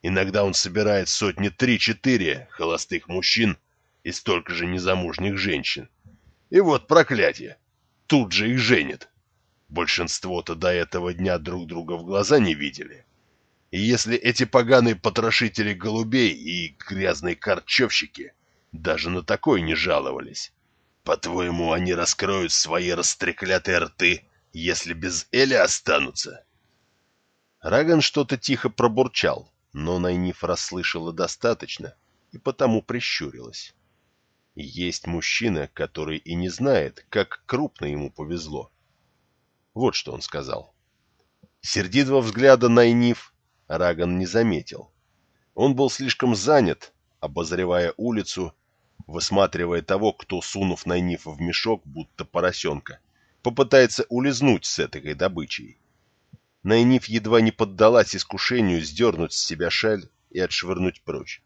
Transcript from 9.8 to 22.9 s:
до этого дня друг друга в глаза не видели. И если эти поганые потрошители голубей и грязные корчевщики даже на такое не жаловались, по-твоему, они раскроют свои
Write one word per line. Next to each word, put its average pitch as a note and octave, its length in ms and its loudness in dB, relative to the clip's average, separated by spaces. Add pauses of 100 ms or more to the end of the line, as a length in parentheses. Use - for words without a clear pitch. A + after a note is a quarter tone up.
до F2+ 120 0
этого F2 460 -2
дня F2+ 240 0
друг E2+ 300 -8
друга E2+ 240 -8
в E2+ 120 -8
глаза G2+ 360 2
не F#2 140 2
видели. - 520 -10 (640)
И F#2 100 -4
если A#2 360 0
эти B2 280 2
поганые A#2+ 520 6
потрошители A2 760 0
голубей A2 600 0
и E2 460 -8
грязные F#2+ 580 -4
корчевщики - 960 -2 (400)
даже D#2+ 360 -4
на F2+ 140 -4
такое G#2 380 2
не D#2+ 140 -2
жаловались, C#2+ 760 -4 (520)
по-твоему, E2+ 680 -2
они F2+ 220 0
раскроют F2 580 -2
свои F2+ 380 0